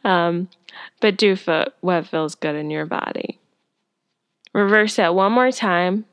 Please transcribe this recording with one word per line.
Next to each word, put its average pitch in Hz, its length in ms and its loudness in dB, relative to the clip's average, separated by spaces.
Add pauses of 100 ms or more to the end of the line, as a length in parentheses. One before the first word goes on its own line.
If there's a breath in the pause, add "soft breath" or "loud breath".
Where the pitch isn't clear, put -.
Um, 175 460 0 (500 loud breath)
but 208 160 2
do 202 200 2
fo-, - 360 -2 (100)
what 175 260 -2
feels 156 260 -4
good 151 220 -6
in 151 160 -6
your 151 160 -6
body. - 500 -6 (1120)
Reverse 208 460 2
it 175 160 2
one 196 200 2
more 254 180 2
time. 185 600 0